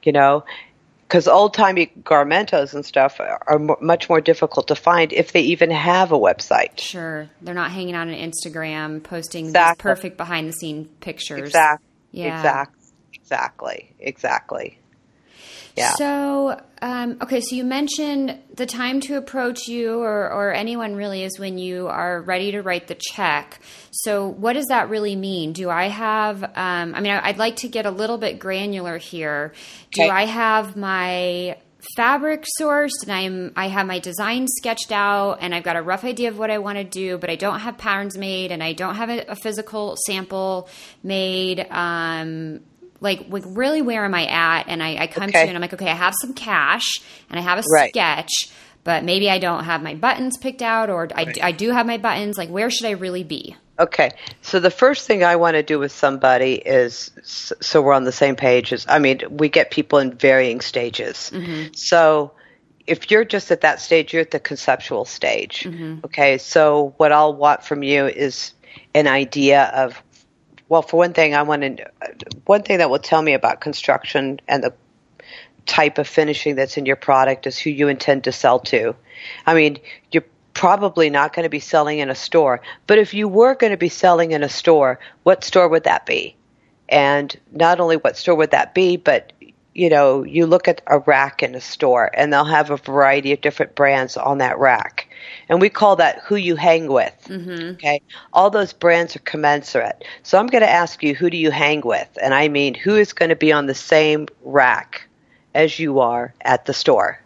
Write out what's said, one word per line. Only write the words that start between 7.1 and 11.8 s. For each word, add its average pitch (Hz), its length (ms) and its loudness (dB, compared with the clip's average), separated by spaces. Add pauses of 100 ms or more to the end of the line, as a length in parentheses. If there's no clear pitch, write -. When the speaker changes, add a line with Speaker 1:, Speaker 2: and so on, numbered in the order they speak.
Speaker 2:
They're 175 120 -12
not 175 180 -4
hanging 180 220 -8
out 165 140 -6
on 165 60 -10
Instagram, 156 880 -10
posting 165 440 -10
Speaker 1:
Exactly. 170 300 2
Speaker 2:
these - 60 -20
perfect 190 340 -4
behind-the-scene 160 720 -8 (140)
pictures. 156 480 -12
Speaker 1:
Exact-, 151 340 4 (300)